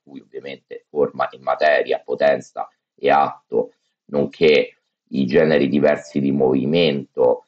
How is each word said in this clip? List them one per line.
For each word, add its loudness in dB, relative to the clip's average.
cui -20
ovviamente -18
forma -4
e -20
materia, 0
potenza -4
e -2
atto, -2
nonché 0
i -2
generi 2
diversi -2
di -2
movimento 0